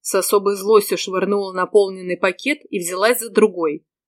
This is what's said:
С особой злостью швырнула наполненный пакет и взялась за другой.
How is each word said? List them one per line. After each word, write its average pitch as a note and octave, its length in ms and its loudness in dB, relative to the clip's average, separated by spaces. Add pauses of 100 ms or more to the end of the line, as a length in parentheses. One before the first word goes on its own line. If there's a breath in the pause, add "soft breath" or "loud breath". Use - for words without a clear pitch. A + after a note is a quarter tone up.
С - 140 -8
особой G3 420 0
злостью G3+ 420 2
швырнула F#3+ 560 -4
наполненный F#3 640 0
пакет G3+ 400 -2 (100)
и G#3 100 -6
взялась F#3+ 420 0
за A3+ 100 -10
другой. F3 560 0 (220)